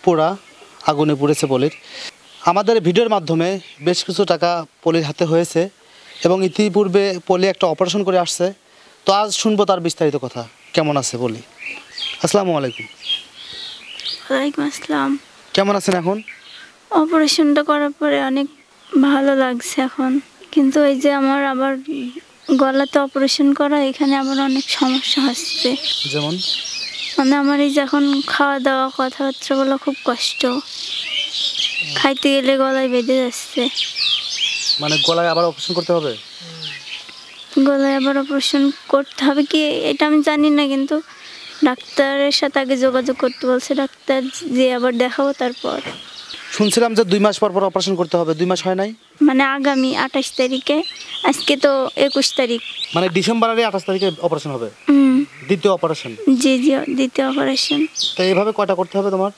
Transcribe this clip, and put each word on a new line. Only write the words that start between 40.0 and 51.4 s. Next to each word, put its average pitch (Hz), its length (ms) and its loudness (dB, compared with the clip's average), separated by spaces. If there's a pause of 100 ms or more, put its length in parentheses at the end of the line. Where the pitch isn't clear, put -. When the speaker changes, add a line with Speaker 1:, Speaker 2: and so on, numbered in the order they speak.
Speaker 2:
আমি 302 100 4 (100)
জানি 302 280 2
না, 294 60 4 (100)
কিন্তু 269 220 -2 (720)
ডাক্তারের 277 720 0
সাথে 277 240 0
আগে 262 120 0 (100)
যোগাযোগ 254 380 0
করতে 254 280 -4
বলছে, 254 200 -2 (120)
ডাক্তার 269 360 -2 (380)
যে 254 80 6 (120)
আবার 247 160 0 (100)
দেখাবো 277 260 0 (120)
তারপর। - 380 -4 (800)
Speaker 1:
শুনছিলাম 226 400 2
যে 233 140 4
দুই 202 140 4
মাস 208 160 4
পর 208 140 2
পর 196 160 2
অপারেশন 190 280 0
করতে 180 200 0
হবে, 160 200 0
দুই 180 120 2
মাস 180 160 0
হয় 185 140 0
নাই? 208 80 -2 (380)
Speaker 2:
মানে 262 160 4 (120)
আগামী 269 340 0 (160)
আঠাশ 269 220 -4 (120)
তারিখে, 262 380 0 (520)
আজকে - 240 0 (120)